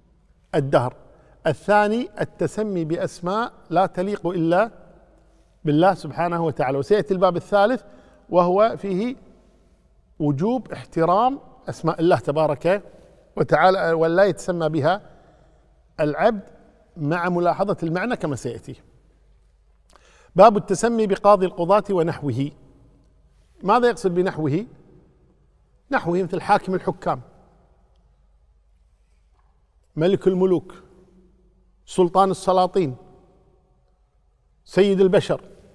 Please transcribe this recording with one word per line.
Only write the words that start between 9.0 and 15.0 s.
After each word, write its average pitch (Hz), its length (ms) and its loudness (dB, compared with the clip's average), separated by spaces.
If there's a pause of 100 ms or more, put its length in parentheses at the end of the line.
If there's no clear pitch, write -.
وجوب 170 540 -2
احترام 180 680 0 (280)
أسماء 160 320 -4
الله 170 180 4
تبارك 156 640 -2 (540)
وتعالى 170 560 2
ولا 165 320 2
يتسمى 175 440 -2
بها 160 320 0 (1000)